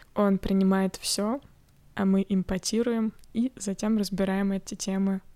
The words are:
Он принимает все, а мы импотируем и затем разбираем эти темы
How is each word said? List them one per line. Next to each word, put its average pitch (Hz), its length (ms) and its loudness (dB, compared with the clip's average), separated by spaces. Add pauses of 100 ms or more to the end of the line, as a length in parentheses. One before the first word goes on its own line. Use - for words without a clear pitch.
(140)
Он 196 240 2
принимает 190 580 2
все, 220 460 -4 (520)
а 196 120 0
мы 190 200 4
импотируем 220 840 0 (220)
и 240 220 0
затем 214 420 -2
разбираем 196 540 0
эти 196 240 -6
темы 190 440 -2 (160)